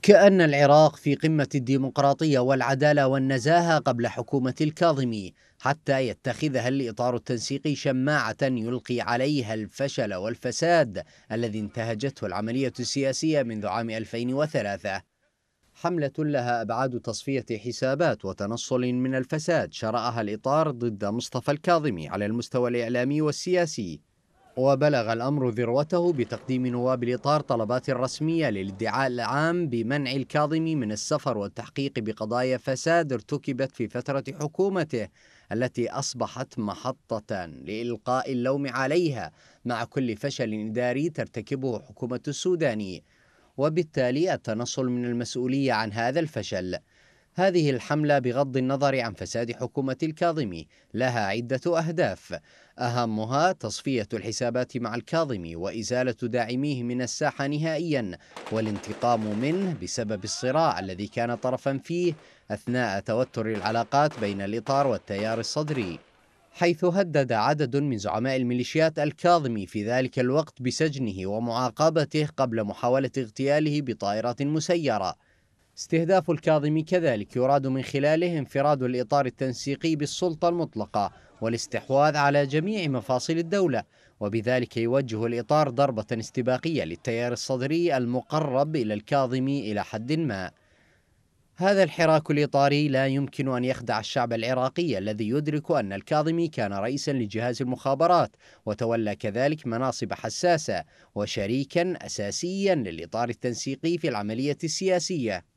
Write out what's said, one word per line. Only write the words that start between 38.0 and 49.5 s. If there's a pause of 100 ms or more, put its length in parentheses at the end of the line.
اللوم
عليها (340)
مع
كل
فشل
إداري
ترتكبه
حكومة
السوداني، (540)
وبالتالي
التنصل
من
المسؤولية
عن
هذا
الفشل. (580)
هذه
الحملة
بغض
النظر
عن
فساد